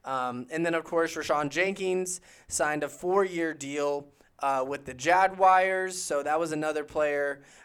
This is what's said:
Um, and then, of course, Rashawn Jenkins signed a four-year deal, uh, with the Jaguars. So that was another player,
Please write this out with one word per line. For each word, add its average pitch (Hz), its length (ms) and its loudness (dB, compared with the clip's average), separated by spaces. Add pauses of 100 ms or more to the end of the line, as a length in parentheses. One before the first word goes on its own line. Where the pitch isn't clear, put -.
Um, 127 460 -4
and 165 160 -2
then, 165 80 0
of 160 100 -2
course, 165 320 -2
Rashawn 151 320 0
Jenkins 185 720 -2 (260)
signed 151 380 -2
a 139 40 -6
four-year 180 640 0
deal, 143 540 -4 (300)
uh, 135 280 0
with 139 180 -8
the 131 100 -10
Jaguars. 185 1040 4
So 147 240 -2
that 151 140 0
was 165 120 -2
another 156 320 -2
player, 143 600 -2 (220)